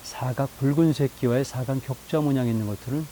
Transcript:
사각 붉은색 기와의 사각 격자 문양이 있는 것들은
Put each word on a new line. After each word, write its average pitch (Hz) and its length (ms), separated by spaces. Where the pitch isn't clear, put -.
사각 127 540
붉은색 143 600
기와의 127 260
사각 127 400
격자 151 360
문양이 135 280
있는 110 160
것들은 123 460